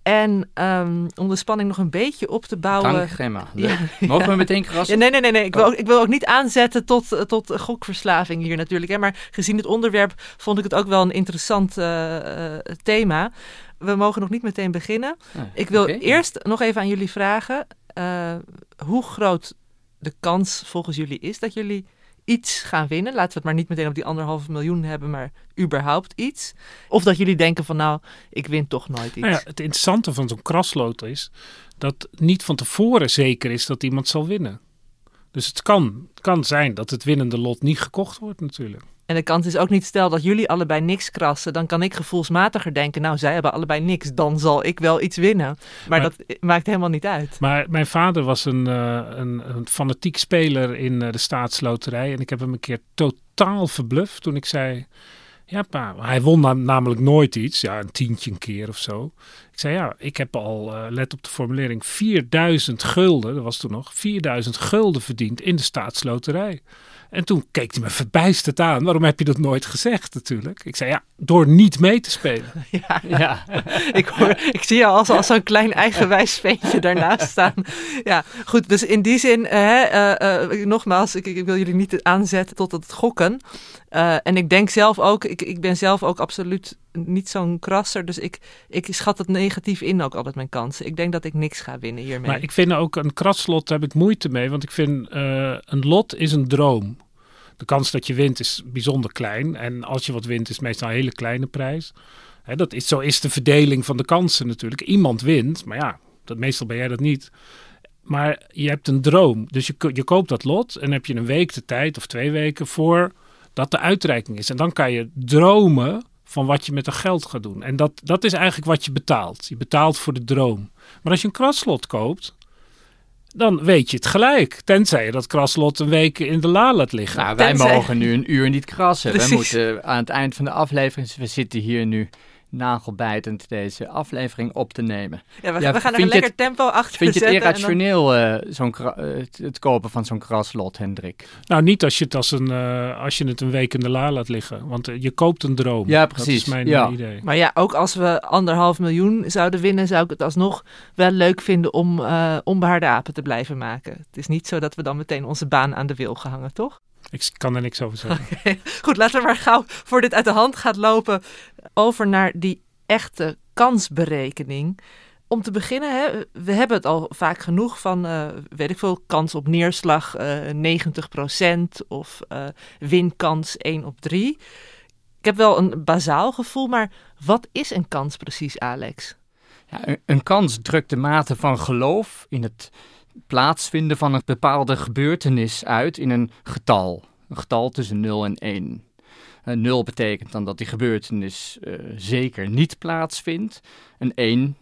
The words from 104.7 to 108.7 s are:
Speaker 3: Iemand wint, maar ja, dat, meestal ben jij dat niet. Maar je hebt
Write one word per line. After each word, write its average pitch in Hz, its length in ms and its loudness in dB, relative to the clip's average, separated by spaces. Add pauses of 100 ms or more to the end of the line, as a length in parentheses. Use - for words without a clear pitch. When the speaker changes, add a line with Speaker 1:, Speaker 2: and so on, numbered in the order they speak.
Speaker 3:
Iemand 147 400 2
wint, 143 440 0
maar 110 120 -10
ja, 135 220 -6 (260)
dat, 117 140 -12
meestal 131 280 -4
ben 117 100 -6
jij 123 120 -4
dat 123 120 -6
niet. 143 300 -2 (720)
Maar 147 480 -2
je 147 180 -4
hebt 143 200 -4